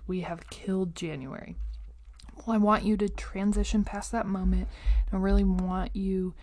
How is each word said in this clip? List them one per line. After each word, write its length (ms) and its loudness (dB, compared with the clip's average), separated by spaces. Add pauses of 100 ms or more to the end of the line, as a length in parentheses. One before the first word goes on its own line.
we 140 -2
have 300 -8
killed 440 -2
January. 640 -8 (800)
Well, 180 -2
I 40 4
want 260 4
you 140 4
to 100 2
transition 760 0
past 280 -8
that 140 -2
moment. 420 2 (420)
I 60 0
really 280 6
want 520 0
you 460 -2